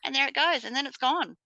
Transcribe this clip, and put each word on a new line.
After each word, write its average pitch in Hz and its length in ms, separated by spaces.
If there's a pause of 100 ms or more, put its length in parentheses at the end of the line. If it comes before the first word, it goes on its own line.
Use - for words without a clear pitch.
And - 100
there 269 140
it 269 60
goes. 294 300
And 220 100
then 277 120
it's 262 100
gone. 254 500